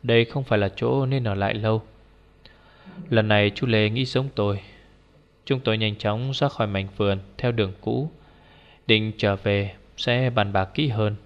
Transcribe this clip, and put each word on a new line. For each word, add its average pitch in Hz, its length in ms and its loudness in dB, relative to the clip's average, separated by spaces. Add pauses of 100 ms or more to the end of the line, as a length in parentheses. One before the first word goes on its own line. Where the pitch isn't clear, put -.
Đây 117 220 4
không 135 180 -6
phải 107 160 2
là 98 160 2
chỗ 131 300 0
nên 131 180 -2
ở 104 120 -2
lại 98 180 -2
lâu." 110 280 0 (1300)
Lần 110 180 2
này 104 280 4
chú 135 120 -2
Lê 107 220 4
nghĩ 123 160 -2
giống 131 300 -2
tôi. 101 260 0 (840)
Chúng 131 140 -2
tôi 110 180 0
nhanh 107 180 0
chóng 110 380 -2
ra 139 160 0
khỏi 113 180 -2
mảnh 98 200 -2 (100)
vườn 98 220 2 (180)
theo 123 140 -2
đường 104 300 -2
cũ, 127 300 -2 (760)
định 110 300 4
trở 101 180 2
về 101 380 0 (240)
sẽ 123 320 0
bàn 104 240 0
bạc 95 200 0
kỹ 147 140 0
hơn. 107 280 0 (100)